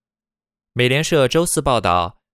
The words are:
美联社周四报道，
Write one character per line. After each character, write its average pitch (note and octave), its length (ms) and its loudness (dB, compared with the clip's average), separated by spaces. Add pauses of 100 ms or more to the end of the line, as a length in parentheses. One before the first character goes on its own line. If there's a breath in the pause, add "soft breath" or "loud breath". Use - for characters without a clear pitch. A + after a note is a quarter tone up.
(720)
美 B2 160 0
联 C3+ 160 0
社 D3 240 2
周 D#3+ 180 0
四 D#3+ 160 -4
报 C3 200 0
道， F2 380 -2 (140)